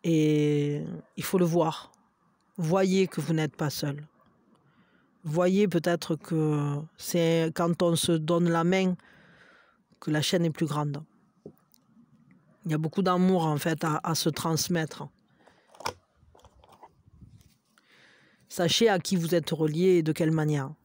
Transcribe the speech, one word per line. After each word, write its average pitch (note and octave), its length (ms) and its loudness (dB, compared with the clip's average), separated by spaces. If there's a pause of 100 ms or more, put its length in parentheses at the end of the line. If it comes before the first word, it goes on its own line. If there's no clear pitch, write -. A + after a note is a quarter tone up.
Et D3+ 800 2 (340)
il F3 60 -8
faut - 160 -2
le F3+ 60 4
voir. E3 480 -2 (640)
Voyez F#3+ 500 2
que - 140 -6
vous D#3 140 -2
n'êtes D#3 200 -2
pas D#3 140 -4
seul. D3 380 -6 (1200)
Voyez F3+ 440 2
peut-être E3+ 480 -2
que D3+ 600 -2 (200)
c'est E3 580 0
quand E3+ 280 0
on E3+ 140 2
se - 160 0
donne E3+ 360 2
la E3 160 2
main F#3 300 2 (1040)
que - 100 -8
la D3+ 120 0
chaîne E3+ 240 0
est D#3+ 40 2
plus D#3+ 140 -4
grande. D3 380 -4 (1600)
Il D#3+ 60 -6
y D#3 40 0
a D#3 40 -2
beaucoup D#3+ 240 -2
d'amour, F#3 420 4
en D3+ 140 0
fait, D#3+ 260 -2
à, D#3 180 -2
à E3 120 -2
se D#3 160 0
transmettre. D#3+ 760 -4 (3500)
Sachez F#3+ 400 2
à G3 100 4
qui F#3 180 -2
vous E3 180 0
êtes E3 160 0
relié E3 480 2
et E3 40 2
de D#3+ 100 0
quelle D#3+ 180 0
manière. D3+ 400 0 (140)